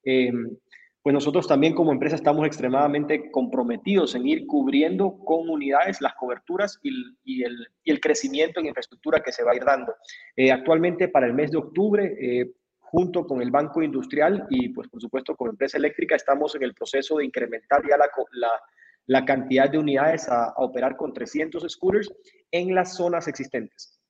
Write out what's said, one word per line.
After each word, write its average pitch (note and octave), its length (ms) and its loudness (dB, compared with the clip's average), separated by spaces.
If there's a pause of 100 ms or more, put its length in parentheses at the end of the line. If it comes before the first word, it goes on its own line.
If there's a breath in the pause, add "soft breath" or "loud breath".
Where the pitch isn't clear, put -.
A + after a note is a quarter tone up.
eh, C3 260 2 (720 soft breath)
pues C#3+ 100 2
nosotros C#3+ 340 0
también D#3 280 4
como D#3+ 180 4
empresa C#3+ 240 0
estamos D3 300 2
extremadamente D3 840 0
comprometidos B2+ 840 0
en B2 120 -2
ir D#3 200 0
cubriendo D3+ 800 2
con E3 240 0
unidades D3+ 500 0
las C#3 140 -2
coberturas E3+ 680 -6
y, C#3 100 -4 (300)
y B2+ 220 -4
el, A#2+ 240 -8 (140)
y D#3+ 80 -2
el C#3+ 100 2
crecimiento D3+ 580 0
en D#3 100 -4
infraestructura D3+ 520 -2
que C#3 100 -6
se - 140 -4
va A#2+ 80 4
a B2 40 2
ir B2+ 100 -6
dando. B2+ 280 0 (400 loud breath)
Eh, C3 160 6
actualmente E3 580 2
para C3 180 4
el A#2+ 80 0
mes C#3+ 160 0
de D#3+ 80 0
octubre, G3 600 0
eh, B2 340 -2 (260)
junto F3 480 0
con B2+ 160 -2
el B2 80 -2
Banco D3 320 0
Industrial D3 680 0
y B2+ 220 0
pues - 180 -12
por A#2+ 100 -20
supuesto B2 380 -8
con A#2 140 -4
Empresa C3+ 260 -4
Eléctrica, D3+ 400 0
estamos D3 380 0
en C#3 80 -4
el A#2+ 100 -4
proceso C#3 460 -2
de C#3+ 80 -2
incrementar B2 600 -2
ya C#3+ 120 4
la C#3+ 100 6
co-, - 240 -6
la, A#2+ 200 -2 (520 soft breath)
la C3 220 2
cantidad C3 420 2
de C#3+ 80 -2
unidades D3+ 540 0
a, A#2 140 2
a - 180 -4
operar B2+ 340 -2
con C3+ 160 -6
trescientos D3+ 580 -6
scooters G3 400 0 (400 soft breath)
en F3+ 240 -2
las F3+ 220 0
zonas E3+ 320 -2
existentes. - 800 -10